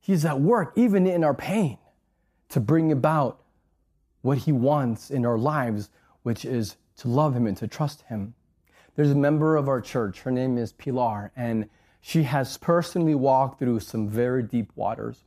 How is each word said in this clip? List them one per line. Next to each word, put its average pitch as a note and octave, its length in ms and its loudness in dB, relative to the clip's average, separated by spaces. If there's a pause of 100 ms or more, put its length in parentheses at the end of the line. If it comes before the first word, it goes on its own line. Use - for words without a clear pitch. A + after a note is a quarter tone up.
He's E3+ 240 2
at C#3+ 160 0
work, G3 340 2
even G3+ 320 4
in F3 160 2
our D3 120 2
pain, F3 440 -2 (680)
to - 100 -2
bring D#3 320 2
about D3 540 0 (760)
what C3+ 160 2
he D#3 120 -2
wants C3 640 0
in B2+ 120 0
our A#2 140 2
lives, A#2+ 500 -2 (360)
which A#2 200 -4
is A#2 320 -4 (200)
to - 100 -10
love C3 300 2
him A#2+ 100 0
and G2 120 -2
to A2 100 -6
trust - 340 -6
him. G#2+ 320 -10 (600)
There's D3 160 4
a - 20 2
member D3+ 400 2
of C#3+ 140 0
our C3 120 0
church, G#2+ 420 -4
her C3 100 -4
name B2+ 260 0
is A#2 140 -6
Pilar, A#2 640 -4
and A2+ 320 -4 (320)
she D#3+ 240 0
has C3 320 -2
personally E3+ 580 0
walked C3 460 2
through B2 180 0
some G#2+ 300 -6
very B2 340 0
deep A2+ 320 -4
waters. A2 520 -6